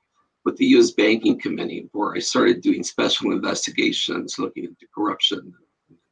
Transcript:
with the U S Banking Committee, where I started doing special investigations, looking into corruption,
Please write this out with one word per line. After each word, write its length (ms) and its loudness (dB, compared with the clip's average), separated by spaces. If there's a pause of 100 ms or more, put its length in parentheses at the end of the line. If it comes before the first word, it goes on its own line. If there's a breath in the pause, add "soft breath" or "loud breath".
(480)
with 100 0
the 80 0
U 160 8
S 120 4
Banking 460 2
Committee, 540 -6
where 220 -4
I 40 -6
started 440 2
doing 200 2
special 480 -2
investigations, 1080 -4
looking 260 -8
into 300 -16
corruption, 580 -4 (600)